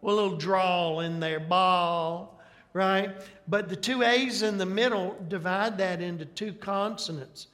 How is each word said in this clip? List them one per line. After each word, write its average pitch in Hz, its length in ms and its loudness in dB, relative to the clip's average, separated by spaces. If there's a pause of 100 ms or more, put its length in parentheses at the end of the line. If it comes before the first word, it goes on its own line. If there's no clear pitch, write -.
A - 40 -4
little 202 280 2
drawl 175 640 2
in 165 180 -2
there, 160 200 -2
Baal, 175 1000 2 (340)
right? 190 420 2 (320)
But 196 220 0
the 190 60 -6
two 247 280 0
A's 240 380 4
in 214 160 0
the 190 80 0
middle, 202 520 0 (100)
divide 190 520 -2
that 180 220 -2
into 175 240 -6
two 208 280 -8
consonants. 196 1000 -6